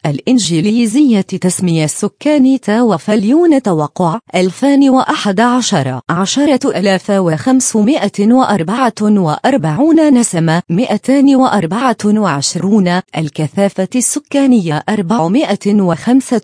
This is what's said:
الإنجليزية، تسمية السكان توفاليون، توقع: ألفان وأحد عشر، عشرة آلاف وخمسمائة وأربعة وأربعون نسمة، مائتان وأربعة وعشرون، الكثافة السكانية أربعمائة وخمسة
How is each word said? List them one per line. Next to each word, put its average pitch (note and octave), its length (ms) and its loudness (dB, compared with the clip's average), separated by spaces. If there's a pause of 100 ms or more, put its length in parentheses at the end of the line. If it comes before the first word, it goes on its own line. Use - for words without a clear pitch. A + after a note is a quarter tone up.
الإنجليزية، G#3+ 1160 0
تسمية F3 640 -2
السكان C4 760 0
توفاليون، A3+ 1000 0
توقع: E3 580 -2 (160)
ألفان C4+ 540 2
وأحد B3+ 500 0
عشر، G#3 600 0 (100)
عشرة B3 680 0
آلاف F#3+ 300 -2
وخمسمائة G3+ 1200 0
وأربعة A3+ 680 0
وأربعون G#3+ 1120 2
نسمة، E3 560 0
مائتان B3+ 680 2
وأربعة A#3+ 680 0
وعشرون، F#3 960 0 (160)
الكثافة E3+ 800 -4
السكانية B3 920 0
أربعمائة G3+ 920 0
وخمسة A3 640 0